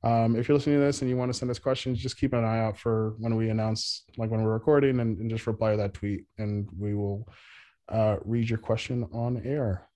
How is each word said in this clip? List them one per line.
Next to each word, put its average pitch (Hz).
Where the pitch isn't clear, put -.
Um, 117
if 120
you're 147
listening 143
to 143
this 143
and 131
you 127
wanna 123
send 123
us 120
questions, 127
just 131
keep 135
an 120
eye 113
out 110
for 110
when 113
we 113
announce, 110
like, 113
when 110
we're 110
recording, 135
and, 113
and 113
just 110
reply 110
to 107
that 101
tweet, 101
and 104
we 104
will, 101
uh, 107
read 113
your 113
question 117
on 117
air. 123